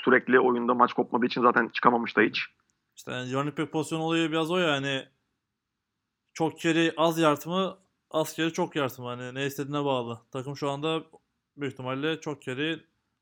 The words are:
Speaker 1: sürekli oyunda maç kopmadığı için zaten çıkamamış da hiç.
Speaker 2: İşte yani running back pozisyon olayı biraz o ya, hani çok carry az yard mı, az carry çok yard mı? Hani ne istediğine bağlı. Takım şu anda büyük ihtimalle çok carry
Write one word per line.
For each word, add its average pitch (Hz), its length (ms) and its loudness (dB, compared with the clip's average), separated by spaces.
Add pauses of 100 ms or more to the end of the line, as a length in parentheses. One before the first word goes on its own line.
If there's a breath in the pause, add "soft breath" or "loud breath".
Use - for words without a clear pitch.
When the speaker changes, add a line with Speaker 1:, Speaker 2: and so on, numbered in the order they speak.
Speaker 1:
sürekli 127 360 6
oyunda 120 340 2
maç 120 200 4
kopmadığı 120 320 0
için 123 160 -2
zaten 117 260 6
çıkamamış 117 500 2
da 110 40 6
hiç. - 240 0 (500)
Speaker 2:
İşte - 160 -12
yani 127 220 -6
running 143 240 -2
back 160 140 -2
pozisyon 160 280 -4
olayı 165 320 0
biraz 160 200 0
o 180 60 2
ya, 170 140 2
hani 139 360 -2 (1300)
çok 160 260 -2
carry 165 380 2
az 165 220 2
yard 151 260 2
mı, 180 320 -4 (340)
az 156 240 -2
carry 160 180 -2
çok 180 220 -4
yard 131 240 -2
mı? 123 60 -12
Hani 123 300 -10
ne 139 100 -4
istediğine 143 400 -4
bağlı. 120 360 -2 (100)
Takım 135 240 -10
şu 143 140 -4
anda 156 340 -4 (540)
büyük 143 160 -6
ihtimalle 139 460 -4
çok 151 220 -10
carry 151 440 -6 (360)